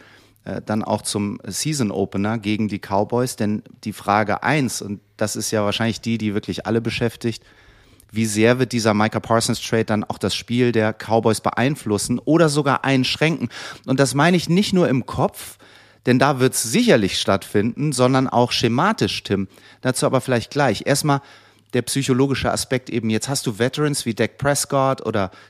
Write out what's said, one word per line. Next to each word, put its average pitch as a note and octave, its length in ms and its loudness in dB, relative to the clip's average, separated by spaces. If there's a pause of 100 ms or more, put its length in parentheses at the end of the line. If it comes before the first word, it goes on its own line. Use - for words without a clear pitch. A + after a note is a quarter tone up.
(460)
äh, G2 200 -8
dann G#2+ 160 -2
auch G#2+ 200 -2
zum G#2 440 -4
Season-Opener G#2+ 920 -2
gegen G#2+ 320 -2
die G2 100 -6
Cowboys. A#2 560 -2
Denn G#2+ 280 -2 (200)
die A2 80 -6
Frage G2+ 520 0
eins, D#3 380 0
und G2+ 200 -10 (160)
das G#2+ 180 -2
ist A2+ 160 -6
ja G#2+ 140 2
wahrscheinlich G#2+ 340 -2
die, A#2 180 -2
die G#2+ 180 -2
wirklich - 320 -6
alle A2+ 120 2
beschäftigt, A#2 640 -4 (680)
wie A2 120 0
sehr A2 340 4
wird B2 120 0
dieser A2 220 2
Micah G#2+ 260 2
Parsons A#2 420 0
Trade A2+ 220 0
dann G#2+ 220 -2
auch - 140 -10
das G2+ 140 -2
Spiel A#2+ 380 0
der A2 220 2
Cowboys A2 480 2
beeinflussen A#2+ 800 -2
oder D#3+ 280 4
sogar C#3+ 380 0
einschränken? C3+ 640 0 (360)
Und C3 140 0
das C#3 140 4
meine E3 240 4
ich - 100 -2
nicht F#3 240 2
nur F3+ 160 4
im B2+ 180 0
Kopf, - 520 -4 (480)
denn B2 120 4
da C3+ 220 4
wird's B2+ 240 2
sicherlich C3 560 2
stattfinden, A2 720 0
sondern C3 380 2
auch A#2+ 240 2
schematisch, C3 680 0
Tim. G2 260 -2 (320)
Dazu B2+ 240 -2
aber C3+ 160 2
vielleicht B2 300 -2
gleich. C3 340 0
Erstmal C#3 340 0 (540)
der B2 80 0
psychologische C3 680 0
Aspekt - 400 -4
eben. A2+ 200 -2
Jetzt A2 180 -2
hast C#3 180 -4
du G2+ 140 -6
Veterans D3 460 -2
wie A#2 80 -2
Dak A2 240 -2
Prescott C#3 680 0
oder G2+ 260 -2 (180)